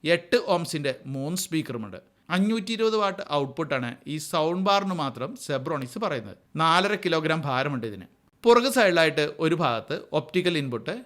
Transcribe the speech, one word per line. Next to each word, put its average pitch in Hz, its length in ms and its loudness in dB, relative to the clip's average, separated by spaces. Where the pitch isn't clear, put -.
എട്ട് 170 340 2
ohms-ിൻ്റെ 156 380 -2
മൂന്ന് 135 400 -4
സ്പീക്കറുമുണ്ട്. 117 520 -6
അഞ്ഞൂറ്റി 208 480 0
ഇരുപത് 220 260 2
വാട്ട് 190 280 -2
ഔട്ട്പുട്ടാണ് 139 600 -2
ഈ 151 100 -6
സൗണ്ട് 165 520 0
ബാറിന് 196 340 2
മാത്രം 131 280 -6
Sebronics 139 580 -4
പറയുന്നത്. 113 320 -6
നാലര 170 380 4
കിലോഗ്രാം 160 360 0
ഭാരമുണ്ട് 135 500 -2
ഇതിന്. 95 160 -14
പുറകു 240 320 6
സൈഡിലായിട്ട് 165 480 6
ഒരു 160 240 2
ഭാഗത്ത് 120 320 0
ഒപ്റ്റിക്കൽ 180 440 0
ഇൻപുട്ട് 127 300 -6